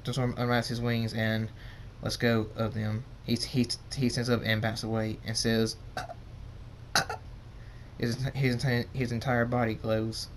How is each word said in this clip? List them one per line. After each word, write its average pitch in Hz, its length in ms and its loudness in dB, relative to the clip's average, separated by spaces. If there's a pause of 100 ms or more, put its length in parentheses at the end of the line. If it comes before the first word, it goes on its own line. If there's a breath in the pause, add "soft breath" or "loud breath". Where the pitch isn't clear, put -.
Thunderstorm 123 340 0
unwraps 120 320 2
his 120 120 -2
wings 117 320 2
and 110 360 2 (520 loud breath)
lets 110 160 -2
go 113 380 4
of 113 180 0
them. 107 300 -2 (220)
He, 120 100 2
he, 120 320 2 (280)
he 131 140 2
stands 117 200 0
up 120 140 4
and 110 180 2
backs 113 220 0
away 110 420 0
and 113 100 -4
says, 113 400 4 (220)
Ah, - 100 -6 (880)
ah, - 160 4
ah. - 60 -4 (800 loud breath)
His, 120 180 0 (180)
his 127 300 2
enti-, 120 300 2
his 127 180 0
entire 120 340 4
body 120 300 2
glows. 110 600 0